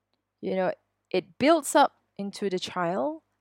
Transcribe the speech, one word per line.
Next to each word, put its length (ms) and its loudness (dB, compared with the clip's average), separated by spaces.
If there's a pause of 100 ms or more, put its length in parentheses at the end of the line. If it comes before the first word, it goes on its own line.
(420)
you 160 -4
know, 160 0 (380)
it 280 -4
builds 380 2
up 260 4 (160)
into 320 -6
the 80 -2
child 640 -4 (180)